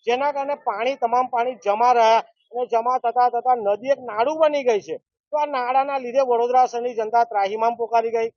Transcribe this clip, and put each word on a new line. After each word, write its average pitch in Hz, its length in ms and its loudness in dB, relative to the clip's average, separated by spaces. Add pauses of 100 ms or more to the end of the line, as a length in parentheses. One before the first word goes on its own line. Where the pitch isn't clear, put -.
જેના 262 280 0
કારણે 277 220 -4
પાણી, 240 400 -4
તમામ 247 320 0
પાણી 247 280 -4
જમા 220 380 0
રહ્યા 226 280 6
અને 240 460 -10
જમા 240 320 0
થતા 247 300 2
થતા 240 260 0
નદી 208 340 -2
એક 269 100 2
નાળું 247 400 -2
બની 285 260 2
ગઈ 220 160 2
છે. 151 160 -10 (340)
તો 302 60 -4
આ 294 100 0
નાળાના 269 520 -2
લીધે 247 220 -2
વડોદરા 247 460 2
શહેરની 240 280 -6
જનતા 226 300 0
ત્રાહિમામ 220 500 -2
પોકારી 226 360 -2
ગઈ. 226 260 -2